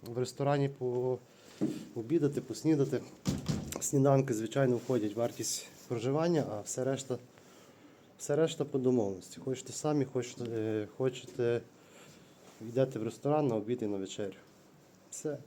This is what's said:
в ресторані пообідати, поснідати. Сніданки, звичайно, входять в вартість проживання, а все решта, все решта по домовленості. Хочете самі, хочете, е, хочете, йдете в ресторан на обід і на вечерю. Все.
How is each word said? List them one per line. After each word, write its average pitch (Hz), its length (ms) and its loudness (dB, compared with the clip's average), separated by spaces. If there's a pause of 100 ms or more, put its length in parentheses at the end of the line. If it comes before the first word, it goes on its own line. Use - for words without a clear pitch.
в 117 140 -6
ресторані 139 520 0 (1200)
пообідати, 131 480 0
поснідати. 135 600 2 (760)
Сніданки, 135 540 6
звичайно, 120 440 2
входять 107 380 0
в 113 40 -4
вартість - 480 -4 (200)
проживання, 139 640 2
а 104 100 -6
все - 220 -4
решта, 131 340 -2 (1000)
все - 180 -2
решта 160 300 2
по - 120 -4
домовленості. 117 600 2
Хочете 127 340 -6
самі, 151 320 0
хочете, 123 380 -4
е, 110 440 -2 (100)
хочете, 123 640 0 (1000)
йдете 120 380 0
в 110 40 -2
ресторан 143 440 0
на 113 80 2
обід 110 260 -2
і 110 40 -2
на 101 120 -2
вечерю. 95 380 -6 (760)
Все. 147 380 -6